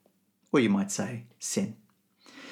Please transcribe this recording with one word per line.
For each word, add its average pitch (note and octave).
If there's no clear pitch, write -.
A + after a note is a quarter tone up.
or D3
you A2
might G2
say -
sin. -